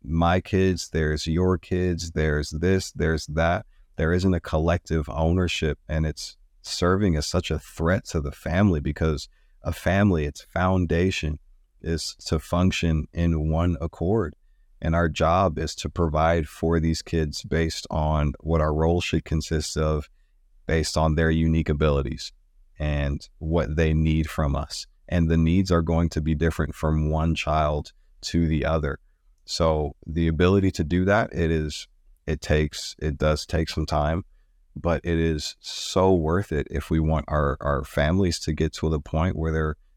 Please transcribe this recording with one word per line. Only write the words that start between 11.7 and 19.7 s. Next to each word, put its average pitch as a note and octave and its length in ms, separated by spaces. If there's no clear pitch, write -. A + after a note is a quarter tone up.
is D#2+ 340
to E2 100
function F2 760
in E2 360
one E2 320
accord. E2+ 540
And D#2+ 140
our E2+ 160
job E2 480
is D#2 180
to - 140
provide D#2+ 580
for E2 320
these D#2+ 220
kids D#2 400
based - 480
on D2+ 520
what D#2+ 200
our D2+ 120
role E2 280
should - 240
consist D#2 500